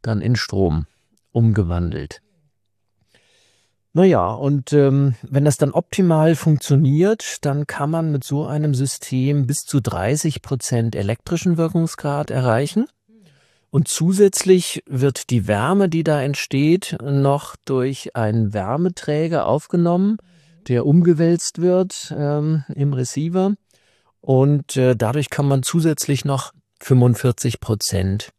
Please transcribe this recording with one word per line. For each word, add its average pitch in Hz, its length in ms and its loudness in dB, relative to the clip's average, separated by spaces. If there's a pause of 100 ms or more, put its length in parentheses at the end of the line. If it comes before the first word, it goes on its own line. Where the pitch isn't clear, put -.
dann 107 200 -2
in 120 140 2
Strom 85 520 -2 (440)
umgewandelt. 87 880 -2 (1700)
Naja, 139 360 4
und, 143 420 -2
ähm, 139 480 4
wenn 139 240 0
das 147 120 2
dann 139 120 2
optimal 165 680 2
funktioniert, 151 1080 0
dann 143 220 -2
kann 147 240 -4
man 165 200 -2
mit 139 120 -2
so 143 240 -4
einem 151 260 -2
System 131 720 -2
bis 139 200 -4
zu 139 160 0
dreißig 110 600 -2
Prozent 117 540 -4
elektrischen 160 600 -2
Wirkungsgrad 160 760 -2
erreichen. 131 560 0 (840)
Und - 180 0
zusätzlich 185 1000 2
wird 135 420 -2
die 110 180 0
Wärme, 156 420 2
die 165 140 -2
da 151 180 0
entsteht, 147 840 -2
noch 139 520 0 (100)
durch 131 500 -4
einen 110 360 0
Wärmeträger 151 960 -2
aufgenommen, 175 720 0 (500)
der 123 200 0
umgewälzt 165 760 2
wird, 180 560 0
ähm, 147 460 -2 (100)
im 143 200 -2
Receiver. 170 600 -2 (680)
Und, 139 540 2
äh, 127 200 4
dadurch 120 340 -2
kann 143 180 -2
man 135 140 2
zusätzlich 156 640 0
noch 139 260 -4 (280)
fünfundvierzig 123 800 2
Prozent 98 800 -4